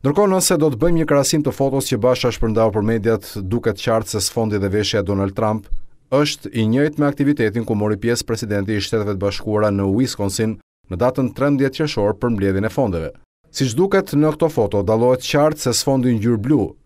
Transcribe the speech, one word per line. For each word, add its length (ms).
Ndërkohë, 300
nëse 260
do 80
të 160
bëjmë 160
një 80
krahasim 400
të 80
fotos 320
që 160
Basha 320
shpërndau 400
për 80
mediat, 440
duket 400
qartë 320
se 160
sfondi 320
dhe 80
veshja 320
e 80
Donald 300
Trump 320
është 480
i 140
njëjtë 260
me 80
aktivitetin 640
ku 100
mori 240
pjesë 240
presidenti 480
i 80
Shteteve 320
të 80
Bashkuara 480
në 220
Wisconsin 640
në 80
datën 380
trembëdhjetë 420
qershor 400
për 160
mbledhjen 320
e 80
fondeve. 360
Siç 240
duket 400
në 160
këto 160
foto, 320
dallohet 400
qartë 460
se 100
sfondi 380
ngjyrë 320
blu 180